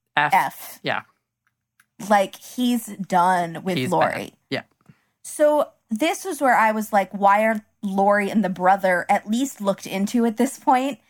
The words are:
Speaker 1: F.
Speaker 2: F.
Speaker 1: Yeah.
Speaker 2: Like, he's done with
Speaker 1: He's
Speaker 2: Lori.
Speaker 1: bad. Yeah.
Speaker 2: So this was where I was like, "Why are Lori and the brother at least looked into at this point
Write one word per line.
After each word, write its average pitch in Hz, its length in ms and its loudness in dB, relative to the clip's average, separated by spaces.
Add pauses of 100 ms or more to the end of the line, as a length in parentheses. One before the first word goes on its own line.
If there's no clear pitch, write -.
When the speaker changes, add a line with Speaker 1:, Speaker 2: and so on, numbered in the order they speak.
(160)
Speaker 1:
F. 147 180 2
Speaker 2:
F. - 500 -2
Speaker 1:
Yeah. 117 180 -4 (1080)
Speaker 2:
Like, 196 260 2
he's 247 520 -4
done 180 760 -2
with 180 140 -4
Speaker 1:
He's 127 140 -4
Speaker 2:
Lori. - 200 2
Speaker 1:
bad. - 200 -10 (180)
Yeah. 123 120 -6 (640)
Speaker 2:
So 302 460 2 (200)
this 311 360 -2
was 339 160 -6
where 254 160 4
I 220 140 4
was 214 200 -6
like, 196 200 0
"Why 202 320 4
are 220 180 0 (220)
Lori 196 460 2
and 208 140 2
the 185 60 -2
brother 185 600 2
at 202 200 0
least 240 320 -4
looked 196 240 -2
into 208 400 0
at 226 120 -2
this 247 200 -2
point 269 420 0 (100)